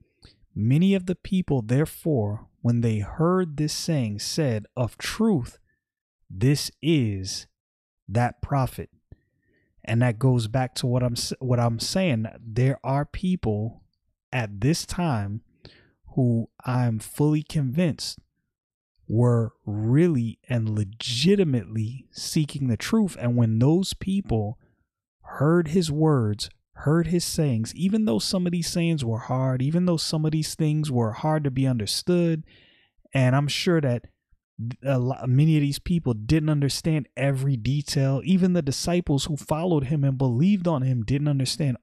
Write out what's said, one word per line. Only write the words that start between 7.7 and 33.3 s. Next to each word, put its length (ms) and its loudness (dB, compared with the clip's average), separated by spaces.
that 340 -2
prophet.'" 480 -4
And 180 0
that 160 2
goes 300 2
back 280 -4
to 100 -4
what 180 0
I'm 80 0
s-, 260 -6
what 220 0
I'm 180 0
saying. 480 0
There 440 0
are 200 0
people 800 -4
at 280 -6
this 240 0
time 580 -4
who 360 0
I'm 340 0
fully 460 0
convinced 720 -2
were 460 2
really 840 0
and 200 -2
legitimately 1400 0
seeking 560 -4
the 100 0
truth. 440 0
And 160 0
when 240 2
those 340 2
people 640 -4
heard 460 2
his 240 0
words, 580 2
heard 340 2
his 180 0
sayings, 520 -2
even 300 0
though 120 2
some 280 -2
of 60 0
these 160 -2
sayings 360 0
were 160 -2
hard, 420 -2
even 240 0
though 100 4
some 280 -2
of 80 0
these 240 -2
things 340 0
were 220 2
hard 320 0
to 80 -2
be 160 0
understood, 760 0
and 220 4